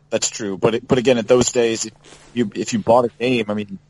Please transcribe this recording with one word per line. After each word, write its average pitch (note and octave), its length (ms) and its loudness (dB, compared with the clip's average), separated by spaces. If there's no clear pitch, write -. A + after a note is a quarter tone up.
that's A2 200 -2
true. G2 280 -6
But A2 180 0
it, A#2+ 120 -8
but C3+ 100 0
again, B2 200 4
at A2 100 -4
those B2 240 4
days, A2+ 340 0
if A2 80 -12
you, A#2+ 220 -2
if G#2 180 -4
you A2+ 60 -2
bought A#2 260 4
a A2+ 40 -4
game, A#2+ 400 -2
I G#2 40 -4
mean G2+ 260 -8